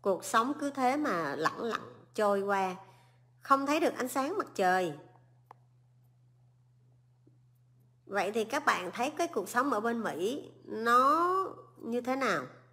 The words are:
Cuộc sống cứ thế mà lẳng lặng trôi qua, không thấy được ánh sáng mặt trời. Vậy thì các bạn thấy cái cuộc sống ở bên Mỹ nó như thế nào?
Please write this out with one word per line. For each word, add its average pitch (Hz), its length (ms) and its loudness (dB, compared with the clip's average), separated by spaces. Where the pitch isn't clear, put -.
Cuộc 185 240 0
sống 240 340 2
cứ 285 100 -4
thế 269 280 2
mà 170 380 -2
lẳng 156 280 -2
lặng 214 300 -6
trôi 202 280 2
qua, 190 340 0
không 277 240 2
thấy 302 140 2
được 285 180 2
ánh 254 100 -4
sáng 285 300 -2
mặt 311 180 -4
trời. 185 380 2
Vậy 196 260 -2
thì 220 120 0
các 277 220 -2
bạn 175 260 0
thấy 240 180 -2
cái 330 180 0
cuộc 214 220 -4
sống 262 240 2
ở 208 60 2
bên 233 240 -2
Mỹ 185 480 -4
nó 262 640 4
như 233 240 -4
thế 254 140 -2
nào? 202 280 0